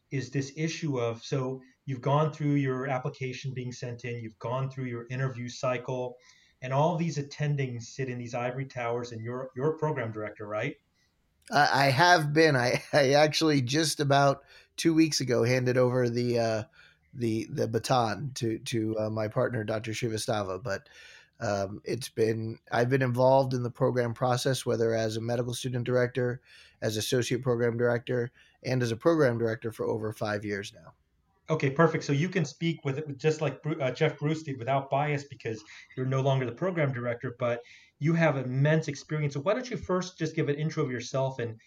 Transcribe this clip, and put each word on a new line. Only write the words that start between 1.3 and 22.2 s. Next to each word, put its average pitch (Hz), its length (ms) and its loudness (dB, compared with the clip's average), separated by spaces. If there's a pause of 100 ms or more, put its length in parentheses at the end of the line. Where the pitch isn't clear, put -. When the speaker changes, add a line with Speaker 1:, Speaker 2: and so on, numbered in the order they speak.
Speaker 1:
you've 123 160 -6
gone 151 320 2
through 147 220 0
your 135 320 0
application 131 680 -6
being 123 200 -8
sent 120 340 -10
in, 120 160 -6
you've 110 160 -12
gone 131 320 -4
through 131 160 -6
your 120 240 -8
interview 123 400 -4
cycle, 127 680 -4 (460)
and 127 100 -6
all 156 240 4
these 160 220 -2
attendings 139 640 -4
sit 127 260 -8
in 123 100 -6
these 120 160 -8
ivory 127 320 -4
towers, 120 460 -4
and 113 100 -10
you're, 123 320 -6
you're 151 200 0
a - 40 -12
program 135 340 -4
director, 107 340 -8
right? 110 300 -4 (760)
Speaker 2:
I, 139 360 4
I 139 40 4
have 151 420 6
been. 156 220 6
I, 123 340 2
<laughs> - 40 -20
I 139 220 6
actually 151 480 4
just 147 360 0
about 139 440 4 (340)
two 165 180 4
weeks 160 260 4
ago 120 220 2
handed 123 340 4
over 127 320 4
the, 120 300 0
uh, 110 240 0 (520)
the, 113 360 -2
the 135 160 -2
baton 117 680 0
to, 113 240 -2
to, 110 360 -4
uh, 107 140 -2
my 110 160 -2
partner, 120 380 -2
Doctor 110 260 -4
Srivastava. 107 720 -4
But, 120 260 -6 (520)
um, 101 440 -2
it's 127 240 -6
been, 113 520 -2 (100)